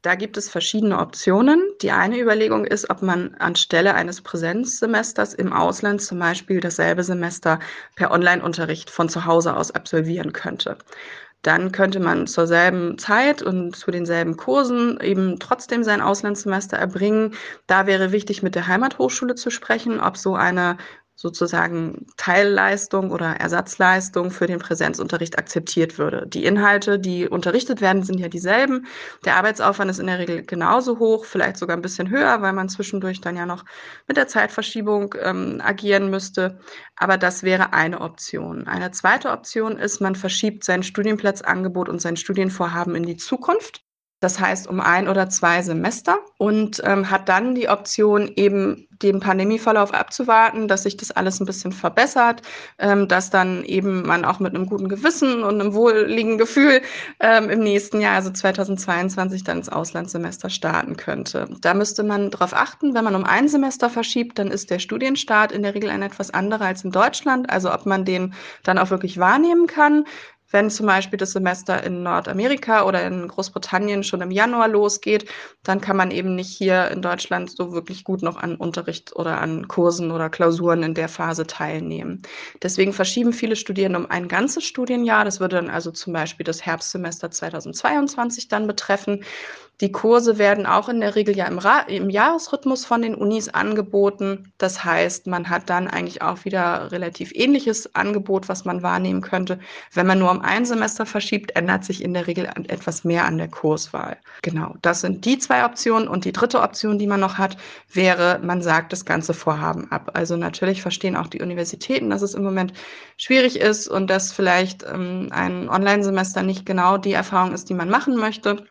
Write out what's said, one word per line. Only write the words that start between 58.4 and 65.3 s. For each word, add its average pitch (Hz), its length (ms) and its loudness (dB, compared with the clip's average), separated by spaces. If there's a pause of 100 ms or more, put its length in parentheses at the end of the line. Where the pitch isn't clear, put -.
dann 170 140 -4
ins 170 120 -6
Auslandssemester 170 840 -6
starten 165 460 -2
könnte. - 520 -6 (120)
Da 170 140 2
müsste 208 300 0
man 202 260 0
drauf 180 240 -2
achten, - 400 0
wenn 226 80 2
man 202 140 0
um 190 80 0
ein 254 240 4
Semester 269 420 2
verschiebt, 233 480 -4
dann 196 140 -2
ist 196 180 -6
der 180 80 0
Studienstart 220 720 2